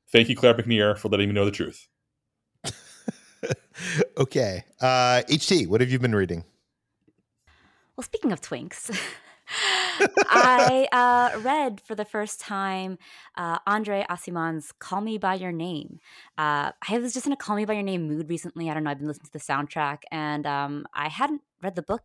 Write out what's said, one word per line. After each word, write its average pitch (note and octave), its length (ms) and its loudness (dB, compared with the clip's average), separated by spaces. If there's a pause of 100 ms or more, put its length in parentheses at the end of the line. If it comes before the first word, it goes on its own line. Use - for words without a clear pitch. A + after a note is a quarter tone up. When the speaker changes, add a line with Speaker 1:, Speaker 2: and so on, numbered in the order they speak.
(120)
Speaker 1:
Thank A#2 180 8
you, B2 60 -2
Claire A#2 200 6
McNear, G#2 420 2
for G#2 120 -6
letting G2+ 200 2
me G#2 60 -2
know G2+ 100 4
the G2+ 60 2
truth. - 360 -8 (760)
Speaker 2:
<laughs> - 80 -6 (1500)
Okay. A2+ 460 0 (160)
Uh, B2 480 4
H - 200 2
T, E3 180 4
what B2 160 4
have B2 100 4
you C3 60 2
been A#2+ 160 2
reading? F2 300 0 (1500)
Speaker 3:
Well, C4 80 -10
speaking F#4 280 -2
of D#3+ 100 -4
twinks, - 540 -10 (520)
<laughs> F#4 520 -2 (300)
I, B3+ 640 6
uh, B3 480 4
read B3+ 420 -2
for A3 140 -12
the G#3 100 -6
first G#3+ 340 -6
time, F#3+ 580 -6 (380)
uh, E3 300 -4
Andre G#3 440 0
Aciman's E3 680 -4
Call F#3+ 220 -4
Me A3 160 -4
By F#3+ 180 0
Your F3+ 160 -6
Name. E3 480 -8 (380)
Uh, D3 340 0 (160)
I A3 120 0
was A#3+ 140 -4
just B3+ 120 -8
in C#4 80 0
a C4+ 40 -2
Call G#3 180 -4
Me G#3 100 0
By G#3+ 80 -2
Your G#3 100 -4
Name F3+ 240 -2
mood D3+ 220 -4
recently. E3 400 -6
I D3+ 40 -4
don't D#3 100 -4
know. D3 80 -2
I've C#3 80 -6
been D3 80 -6
listening D3+ 200 -10
to - 60 -18
the D#3 60 -12
soundtrack, D3 600 -4 (120)
and, D3+ 340 -4
um, C#3+ 480 -4
I D3 160 -4
hadn't C#4 320 -4 (220)
read F#3 120 -6
the E3+ 60 -4
book G3 240 -6